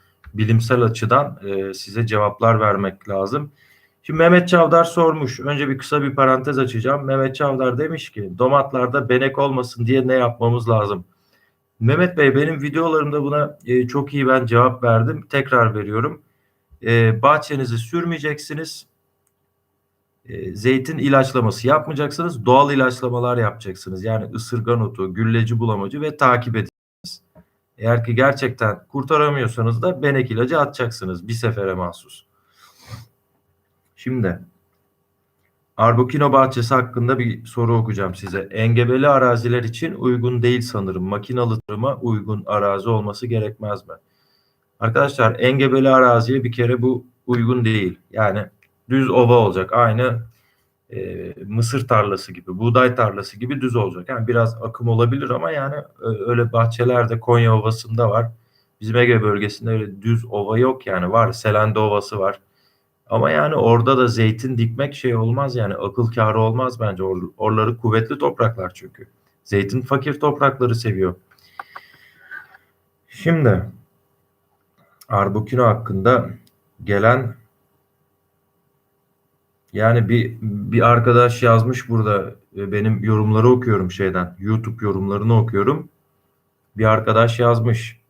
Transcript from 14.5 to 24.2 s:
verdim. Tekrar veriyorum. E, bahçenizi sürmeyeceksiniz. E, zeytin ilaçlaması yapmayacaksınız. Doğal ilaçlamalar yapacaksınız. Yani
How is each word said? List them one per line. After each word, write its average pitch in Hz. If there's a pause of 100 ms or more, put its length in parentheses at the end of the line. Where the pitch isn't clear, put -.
verdim. 120
Tekrar 127
veriyorum. 110 (600)
E, 113
bahçenizi 135
sürmeyeceksiniz. 156 (1400)
E, 92
zeytin 131
ilaçlaması 127
yapmayacaksınız. 147
Doğal 139
ilaçlamalar 123
yapacaksınız. 95
Yani 110 (100)